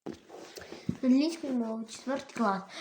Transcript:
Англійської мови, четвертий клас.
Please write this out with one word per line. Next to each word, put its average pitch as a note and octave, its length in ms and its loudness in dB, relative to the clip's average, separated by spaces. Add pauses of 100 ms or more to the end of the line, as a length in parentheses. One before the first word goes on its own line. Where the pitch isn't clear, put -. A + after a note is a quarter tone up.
(1040)
Англійської C#4 500 4
мови, A3+ 320 0
четвертий - 500 -6
клас. G3 280 2 (180)